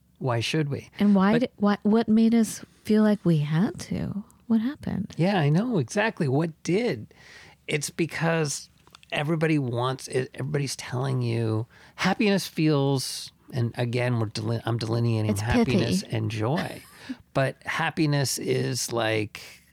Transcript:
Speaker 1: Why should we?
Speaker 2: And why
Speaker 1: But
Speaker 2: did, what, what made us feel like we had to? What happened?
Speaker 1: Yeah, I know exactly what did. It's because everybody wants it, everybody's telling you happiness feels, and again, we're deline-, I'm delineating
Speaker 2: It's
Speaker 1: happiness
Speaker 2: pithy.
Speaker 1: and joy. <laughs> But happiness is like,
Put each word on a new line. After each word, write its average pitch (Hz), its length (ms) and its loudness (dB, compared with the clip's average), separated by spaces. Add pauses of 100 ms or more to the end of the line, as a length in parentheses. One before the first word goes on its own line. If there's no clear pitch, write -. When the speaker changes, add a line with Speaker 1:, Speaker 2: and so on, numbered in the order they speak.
(180)
Speaker 1:
Why 120 220 0
should 151 280 0
we? - 300 -8
Speaker 2:
And 208 160 6
why 196 180 4
Speaker 1:
But 233 80 4
Speaker 2:
did, 254 160 -2
what, 208 260 0
what 220 260 2
made 226 260 6
us 226 300 0 (200)
feel 214 180 4
like 208 220 4
we 170 140 4
had 160 420 0
to? - 440 -6 (220)
What 226 140 2
happened? - 560 -6
Speaker 1:
Yeah, 185 220 2
I 143 100 4
know 202 300 2
exactly 196 500 -2
what 156 220 0 (120)
did. 175 500 -2 (540)
It's 143 240 -4
because 165 760 -2 (420)
everybody 156 480 0
wants 127 500 -4
it, 131 260 -4
everybody's 139 420 -4
telling 127 460 -4
you 117 440 -2 (300)
happiness 196 500 2
feels, 139 840 0 (200)
and 117 240 -2
again, 123 440 0
we're 110 60 0
deline-, 110 380 -4
I'm 117 140 0
delineating 113 520 0
Speaker 2:
It's 101 100 0
Speaker 1:
happiness 175 640 2
Speaker 2:
pithy. - 120 -6
Speaker 1:
and 110 140 -2
joy. 117 560 -4
<laughs> - 60 -20 (420)
But 135 300 0
happiness 147 760 0
is 131 540 -2
like, 110 480 -2 (320)